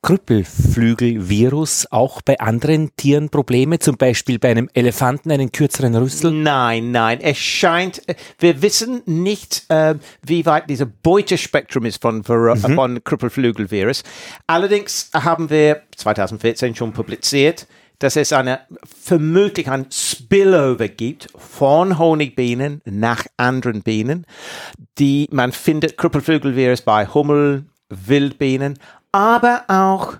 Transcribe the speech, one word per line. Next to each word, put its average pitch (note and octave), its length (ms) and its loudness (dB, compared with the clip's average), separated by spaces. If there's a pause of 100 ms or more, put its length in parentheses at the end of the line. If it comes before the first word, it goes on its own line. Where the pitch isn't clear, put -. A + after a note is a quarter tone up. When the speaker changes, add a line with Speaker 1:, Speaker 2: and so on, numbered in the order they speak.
Speaker 1:
Krüppelflügelvirus A#2 1900 0
auch B2+ 320 0
bei - 160 0
anderen C#3+ 580 0
Tieren D3 340 2
Probleme, C#3+ 480 0
zum C3 180 0
Beispiel B2 420 0
bei B2+ 120 2
einem A#2 220 0
Elefanten B2+ 580 0
einen C3+ 220 0
kürzeren C3+ 440 0
Rüssel? C3 360 0
Speaker 2:
Nein, B2+ 600 0
nein. A#2 280 0
Es C#3+ 180 -2
scheint, F3+ 680 -2
äh, F3 60 -4 (240)
wir D#3+ 240 2
wissen A3+ 440 -2
nicht, F3+ 600 -4
äh, D#3 260 2 (280)
wie D#3+ 240 -2
weit D#3 240 0
dieses C3 180 -2 (140)
Beutespektrum E3 840 0
ist G#2 160 -6
von A2+ 260 -2
Varro-, A#2 260 4
Speaker 1:
Mhm. G#2+ 180 0
Speaker 2:
äh, - 20 4
von B2 300 -2
Krüppelflügelvirus. A2 1000 -2 (440)
Allerdings G3 680 0
haben D#3 360 0
wir D3+ 320 2 (140)
zweitausendvierzehn A2 760 -2
schon A2+ 180 -6
publiziert, C#3 760 -2 (320)
dass C#3 180 0
es D3+ 160 0
eine, C3 280 0 (240)
vermutlich E3 840 0
ein C3+ 200 -4
Spillover C#3 1000 2
gibt - 400 -10 (100)
von D#3 600 2
Honigbienen D3 840 0
nach A2+ 400 -2 (140)
anderen B2 440 -2
Bienen. A#2+ 440 -4 (720)
Die, C#3+ 340 2
man B2+ 200 0
findet D#3 440 -2
Krüppelflügelvirus C3+ 880 0
bei G#2+ 240 2
Hummel, C#3+ 580 0 (240)
Wildbienen, C3+ 880 -2 (340)
aber A#3 560 2
auch F#3+ 520 0